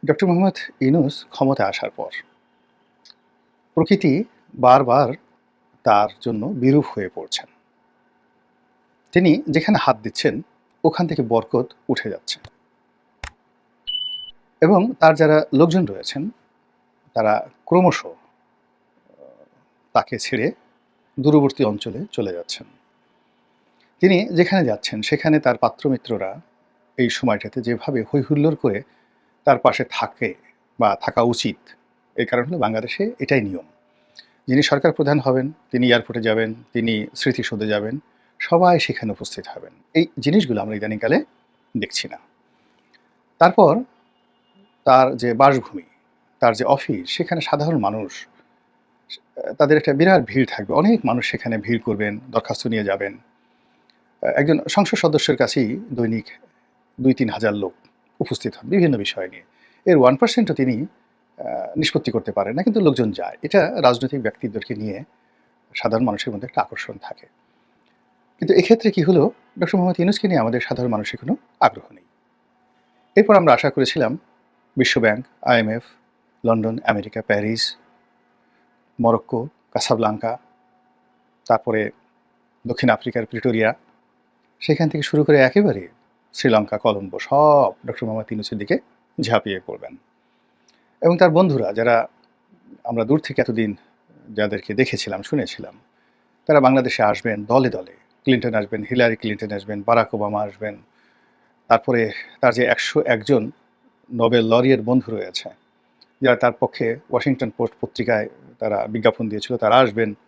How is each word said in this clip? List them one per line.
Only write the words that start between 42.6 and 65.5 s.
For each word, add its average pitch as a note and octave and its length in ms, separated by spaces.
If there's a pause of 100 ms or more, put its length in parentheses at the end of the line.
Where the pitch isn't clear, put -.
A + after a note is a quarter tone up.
তারপর F3 320 (1120)
তার C3 380
যে A#2+ 120
বাসভূমি, C3 540 (520)
তার A#2 200
যে B2+ 60
অফিস, A#2+ 400 (100)
সেখানে E3+ 340
সাধারণ D3 380
মানুষ, G#2 240 (140)
আহ, - 1300
তাদের D3+ 180
একটা C#3+ 220
বিরাট F3 300
ভিড় B2+ 240
থাকবে, G2+ 280
অনেক A3 280
মানুষ A#2+ 220
সেখানে A2+ 240 (100)
ভিড় A2+ 220
করবেন, G#2 320 (140)
দরখাস্ত A#2 340
নিয়ে A2 220
যাবেন। G2 280
আহ, - 1200
একজন D3+ 180 (180)
সংসদ G3+ 280
সদস্যের D3+ 380
কাছেই A#2+ 280 (280)
দৈনিক A2+ 300 (760)
দুই C3 160
তিন B2 160
হাজার G#2 280
লোক F#2 100 (500)
উপস্থিত - 320
হন - 180
বিভিন্ন F3 220 (100)
বিষয় F#2 260
নিয়ে। - 120 (460)
এর E3+ 120
ওয়ান B2+ 180
পার্সেন্টও A3 400
তিনি, B2+ 160 (100)
আহ, - 960
নিষ্পত্তি - 340
করতে G#2+ 220
পারেন G2+ 200
না, F3 80
কিন্তু A3+ 220
লোকজন A#2+ 220 (100)
যায়। - 180 (100)
এটা G3 120 (280)
রাজনৈতিক B2 400
ব্যক্তিদেরকে G#2+ 540
নিয়ে G#2 160 (840)